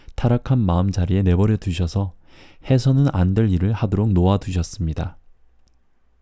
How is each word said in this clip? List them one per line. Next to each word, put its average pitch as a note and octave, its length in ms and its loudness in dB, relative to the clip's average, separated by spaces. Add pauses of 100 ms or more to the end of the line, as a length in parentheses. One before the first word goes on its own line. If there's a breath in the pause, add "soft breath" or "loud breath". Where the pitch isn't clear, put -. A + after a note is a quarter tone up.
(140 soft breath)
타락한 B2 440 0
마음 F#2 320 0
자리에 F#2 320 0
내버려 G2 340 2
두셔서 F#2+ 580 -4 (560 soft breath)
해서는 C3 420 2
안 F#2+ 220 2
될 A2 160 2
일을 F#2 220 0
하도록 G#2 400 -2
놓아두셨습니다. F2 1040 -2 (1040)